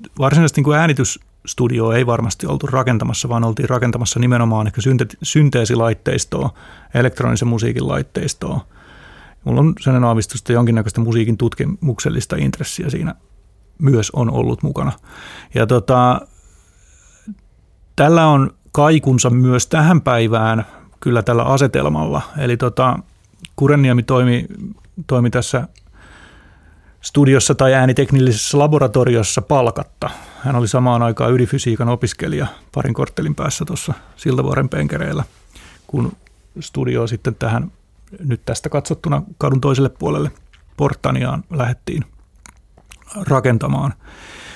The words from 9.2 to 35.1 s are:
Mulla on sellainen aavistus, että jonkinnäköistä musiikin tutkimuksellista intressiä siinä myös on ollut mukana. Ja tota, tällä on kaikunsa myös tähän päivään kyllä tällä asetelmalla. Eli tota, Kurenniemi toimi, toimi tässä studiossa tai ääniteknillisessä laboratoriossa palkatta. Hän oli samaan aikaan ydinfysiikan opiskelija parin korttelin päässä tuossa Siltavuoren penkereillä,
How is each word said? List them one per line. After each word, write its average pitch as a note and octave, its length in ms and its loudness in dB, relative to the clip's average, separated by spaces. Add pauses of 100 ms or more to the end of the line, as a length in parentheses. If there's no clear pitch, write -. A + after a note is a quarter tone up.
Mulla C3 160 0
on D#3 200 4
sellainen B2 280 2
aavistus, A2+ 320 -2
että - 120 -4
jonkinnäköistä A#2 480 2
musiikin A2+ 360 0
tutkimuksellista C#3 1000 -4
intressiä C#3 540 -4
siinä D#3 240 -6 (640)
myös C3 320 2
on A#2 200 -2
ollut A#2+ 320 -2
mukana. C#3 300 -4 (600)
Ja A#2 120 2
tota, B2 540 2 (1800)
tällä D#3+ 300 4
on C#3 240 4 (220)
kaikunsa C#3 580 4
myös B2+ 360 4
tähän D#3 340 4
päivään A2+ 640 0 (340)
kyllä A#2+ 220 0
tällä A#2+ 200 0
asetelmalla. C#3 800 0 (160)
Eli A#2+ 180 -2
tota, B2+ 420 0 (580)
Kurenniemi C3+ 460 4
toimi, B2 440 2 (600)
toimi A#2+ 240 2
tässä B2 380 -4 (1300)
studiossa C3+ 540 2
tai C3 200 4
ääniteknillisessä C3 840 2
laboratoriossa B2 840 2
palkatta. - 680 -2 (320)
Hän C3+ 140 -2
oli A#2+ 120 0
samaan B2 340 2
aikaan A#2 320 0
ydinfysiikan B2 540 0
opiskelija C#3 580 -4 (280)
parin C#3 200 -2
korttelin D3+ 400 -4
päässä C#3+ 300 -4
tuossa D#3 300 -8 (220)
Siltavuoren C3 520 -2
penkereillä, D3 560 -4 (640)